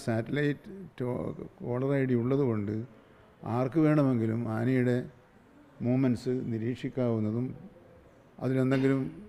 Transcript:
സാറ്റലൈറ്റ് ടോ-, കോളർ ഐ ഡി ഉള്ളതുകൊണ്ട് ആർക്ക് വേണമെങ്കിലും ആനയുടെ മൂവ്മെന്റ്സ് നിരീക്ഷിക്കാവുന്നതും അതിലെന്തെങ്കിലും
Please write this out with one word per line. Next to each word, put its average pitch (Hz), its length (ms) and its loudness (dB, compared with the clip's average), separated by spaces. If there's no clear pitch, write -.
സാറ്റലൈറ്റ് 139 680 -2
ടോ-, - 460 -6
കോളർ 123 380 -2
ഐ 135 120 2
ഡി 120 120 4
ഉള്ളതുകൊണ്ട് 117 520 0
ആർക്ക് 131 300 0
വേണമെങ്കിലും 123 540 4
ആനയുടെ 123 400 2
മൂവ്മെന്റ്സ് 127 500 2
നിരീക്ഷിക്കാവുന്നതും 117 960 -2
അതിലെന്തെങ്കിലും 131 580 2